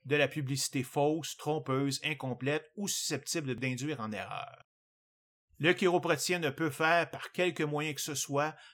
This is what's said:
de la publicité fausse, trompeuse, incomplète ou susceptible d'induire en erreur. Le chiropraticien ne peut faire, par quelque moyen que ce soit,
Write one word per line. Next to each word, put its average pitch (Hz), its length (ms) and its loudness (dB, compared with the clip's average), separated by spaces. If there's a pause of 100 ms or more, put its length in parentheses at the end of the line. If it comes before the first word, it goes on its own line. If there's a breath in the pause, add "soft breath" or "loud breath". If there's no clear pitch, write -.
de 135 100 2
la 147 120 6
publicité 135 540 -2
fausse, 147 560 0
trompeuse, 139 680 0
incomplète 147 600 -2 (100)
ou 202 120 -6
susceptible 165 680 -2
d'induire 127 440 -4
en 110 120 -4
erreur. 92 520 -8 (960)
Le 160 140 4
chiropraticien 175 640 2
ne 156 100 0
peut 160 200 0
faire, 160 420 4
par - 200 -12
quelque 165 320 0
moyen 147 300 -2
que 135 80 -8
ce 151 140 -4
soit, 147 400 0 (180 soft breath)